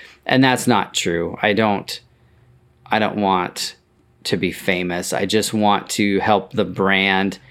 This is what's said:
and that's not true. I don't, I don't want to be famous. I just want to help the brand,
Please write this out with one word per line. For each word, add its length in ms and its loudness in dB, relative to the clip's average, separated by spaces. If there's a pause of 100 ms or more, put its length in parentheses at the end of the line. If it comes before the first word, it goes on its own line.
(260)
and 180 4
that's 240 2
not 260 0
true. 480 -4
I 120 2
don't, 480 -2 (840)
I 140 0
don't 180 -2
want 580 -2 (500)
to 120 -2
be 140 -2
famous. 600 -4
I 140 -2
just 280 0
want 380 2
to 280 0
help 320 0
the 140 -2
brand, 720 0 (120)